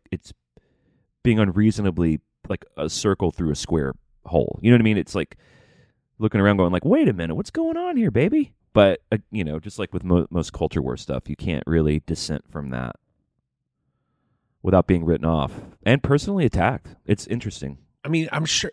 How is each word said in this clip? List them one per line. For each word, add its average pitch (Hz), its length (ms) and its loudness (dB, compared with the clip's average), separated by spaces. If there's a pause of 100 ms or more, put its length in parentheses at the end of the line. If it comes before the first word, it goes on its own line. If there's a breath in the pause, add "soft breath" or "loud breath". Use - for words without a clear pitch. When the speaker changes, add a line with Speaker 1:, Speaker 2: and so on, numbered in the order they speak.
(100)
Speaker 1:
it's - 220 -12 (920)
being 113 160 4
unreasonably, 95 840 2 (280)
like, - 160 -8 (120)
a 76 120 -4
circle 95 420 0
through 80 200 -2
a 71 60 -2
square 71 360 -2 (320)
hole. - 380 0
You 113 80 4
know 123 60 8
what 117 40 4
I 110 40 2
mean? 107 120 2
It's - 180 -4
like 82 220 -6 (840 soft breath)
looking 107 220 0
around 101 160 6
going, 90 160 4
like, 90 140 0
"Wait 269 220 4
a 127 40 4
minute, 82 220 -4
what's 190 160 -6
going 330 260 -4
on 349 220 -4
here, 220 120 2
baby?" 214 440 0 (180)
But, 98 300 6 (100)
uh, 107 60 2 (120)
you 101 140 -4
know, 78 160 -4
just - 180 -12
like 98 140 -6
with 92 120 -6
mo-, 87 260 2
most 85 240 -4
culture - 260 -4
war 64 160 -4
stuff, - 320 -8
you 71 80 -10
can't - 300 -6
really 78 400 2
dissent - 440 -8
from 71 200 -10
that 62 260 -8 (1700)
without 92 240 4
being 85 180 2
written 78 220 0
off 78 260 0 (320)
and 127 180 4
personally 156 440 0
attacked. - 480 -2 (100)
It's - 220 -2
interesting. 95 520 -8 (260)
Speaker 2:
I - 40 -10
mean, 160 240 -2
I'm 156 140 -2
sure, - 260 -4